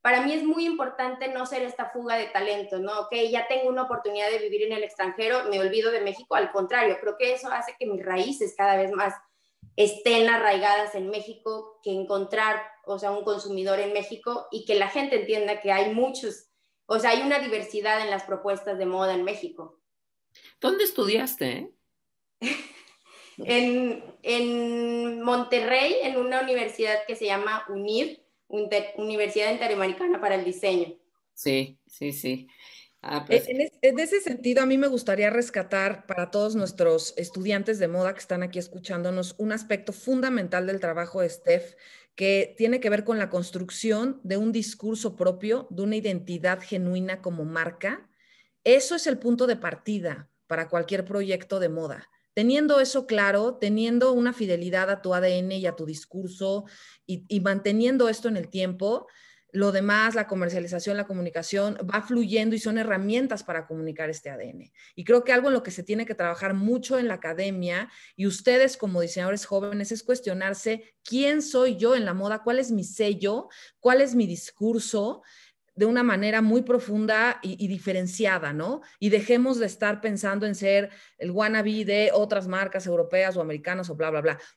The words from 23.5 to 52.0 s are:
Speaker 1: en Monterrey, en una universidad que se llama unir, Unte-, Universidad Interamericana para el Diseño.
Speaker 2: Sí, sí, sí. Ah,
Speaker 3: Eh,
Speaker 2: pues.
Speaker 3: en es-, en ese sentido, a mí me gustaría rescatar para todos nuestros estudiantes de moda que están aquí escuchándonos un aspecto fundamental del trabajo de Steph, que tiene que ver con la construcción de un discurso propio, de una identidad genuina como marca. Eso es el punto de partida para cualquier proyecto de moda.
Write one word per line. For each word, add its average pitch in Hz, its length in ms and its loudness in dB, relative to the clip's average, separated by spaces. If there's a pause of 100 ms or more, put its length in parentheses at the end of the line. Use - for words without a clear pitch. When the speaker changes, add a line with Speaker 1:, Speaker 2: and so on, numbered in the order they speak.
Speaker 1:
en 240 1000 -2
Monterrey, 247 800 2
en 262 140 -2
una 254 240 0
universidad 220 680 -2
que 226 80 -6
se 220 120 -6
llama 208 420 -2
unir, 208 560 -4 (240)
Unte-, 208 480 -2
Universidad 214 560 0
Interamericana 220 680 0
para 196 140 2
el 185 100 -2
Diseño. 180 520 -2 (380)
Speaker 2:
Sí, 135 520 -2
sí, 143 260 -8
sí. 131 360 -6 (520)
Ah, 147 280 -6
Speaker 3:
Eh, 240 160 4
Speaker 2:
pues. - 20 -10
Speaker 3:
en 254 140 -4
es-, - 220 -2
en 262 180 6
ese 392 200 0
sentido, 247 420 0
a 262 40 4
mí 262 120 4
me 277 100 4
gustaría 208 420 2
rescatar 196 760 -2
para 180 240 -4
todos 214 260 0
nuestros 175 600 2
estudiantes 196 600 -2
de 185 80 2
moda 180 280 0
que 190 60 -14
están 180 220 -4
aquí 180 160 -6
escuchándonos 180 800 -6
un 214 140 -2
aspecto 214 400 -4
fundamental 226 760 0
del 190 140 -2
trabajo 170 400 -2
de 175 80 2
Steph, 170 460 0 (420)
que 196 400 2
tiene 240 240 2
que 226 100 0
ver 208 140 2
con 220 140 0
la 196 100 0
construcción 214 960 -2
de 190 140 0
un 220 120 2
discurso 220 640 -4
propio, 190 560 0
de 185 120 -6
una 214 140 0
identidad 185 640 -2
genuina 185 640 -4
como 165 220 -4
marca. 170 640 -6 (560)
Eso 269 320 6
es 330 100 -2
el 262 120 0
punto 240 280 2
de 233 100 2
partida 170 760 -6 (160)
para 165 220 -4
cualquier 175 360 0
proyecto 190 560 -2
de 175 80 2
moda. 160 400 -6 (260)